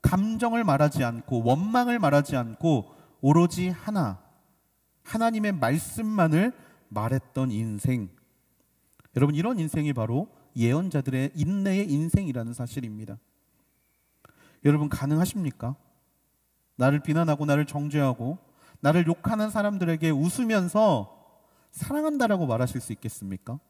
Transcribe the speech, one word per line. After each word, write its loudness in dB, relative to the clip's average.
감정을 0
말하지 2
않고 -2
원망을 2
말하지 2
않고 -2
오로지 4
하나, -4
하나님의 0
말씀만을 0
말했던 -4
인생. -4
여러분, 2
이런 0
인생이 -2
바로 -2
예언자들의 0
인내의 0
인생이라는 -2
사실입니다. -10
여러분, 4
가능하십니까? -2
나를 4
비난하고 0
나를 2
정죄하고 -2
나를 4
욕하는 0
사람들에게 0
웃으면서 0
사랑한다라고 -2
말하실 -2
수 -12
있겠습니까? -10